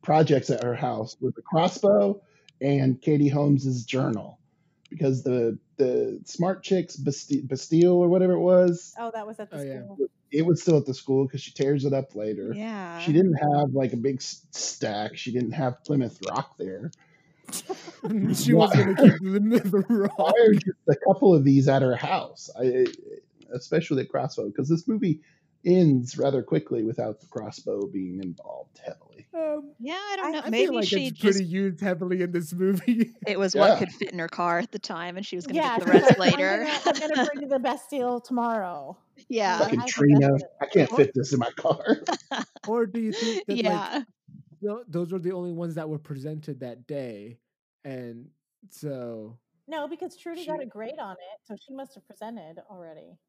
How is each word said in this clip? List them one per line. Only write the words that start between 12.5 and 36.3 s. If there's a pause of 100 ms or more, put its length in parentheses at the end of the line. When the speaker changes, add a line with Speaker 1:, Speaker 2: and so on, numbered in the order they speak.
Speaker 4:
Yeah.
Speaker 1:
She
didn't
have,
like,
a
big
s-,
stack.
She
didn't
have
Plymouth
Rock
there. (1120)
Speaker 3:
<laughs>
She
Speaker 1:
Why
Speaker 3:
was
gonna
keep
Plymouth
<laughs>
Rock.
Speaker 1:
why (160)
are
just (100)
a (120)
couple
of
these
at
her
house?
I,
I, (680)
especially
the
crossbow,
'cause
this
movie (440)
ends
rather
quickly
without
the
crossbow
being
involved
heavily.
Speaker 3:
Um,
Speaker 4:
Yeah,
I
don't
Speaker 2:
I
Speaker 4:
know.
Speaker 3:
I
feel
Speaker 4:
Maybe
Speaker 3:
like
Speaker 4:
she
Speaker 3:
it's
pretty
Speaker 4:
just
Speaker 3:
used
heavily
in
this
movie.
<laughs>
Speaker 4:
it
was
what
Speaker 1:
Yeah.
Speaker 4:
could
fit
in
her
car
at
the
time,
and
she
was
gonna
Speaker 2:
Yeah,
Speaker 4:
get
the
Speaker 2:
she's
Speaker 4:
rest
Speaker 2:
like, (120)